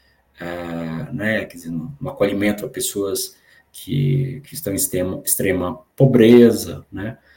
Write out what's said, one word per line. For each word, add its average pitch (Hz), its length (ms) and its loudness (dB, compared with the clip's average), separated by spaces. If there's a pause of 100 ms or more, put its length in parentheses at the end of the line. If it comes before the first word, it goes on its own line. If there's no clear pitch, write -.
(400)
é, 85 720 -8
né, 104 340 -4
quer - 100 -20
dizer, 82 140 -14
no, 82 300 -8
no 110 100 -8
acolhimento 101 540 -2
a - 40 -10
pessoas 95 680 -6 (360)
que, 143 720 -2
que - 100 -20
estão - 180 -8
em 95 40 -4
extrema, 92 480 -4
extrema 92 540 -2 (180)
pobreza, 117 920 6
né? 101 280 -10 (180)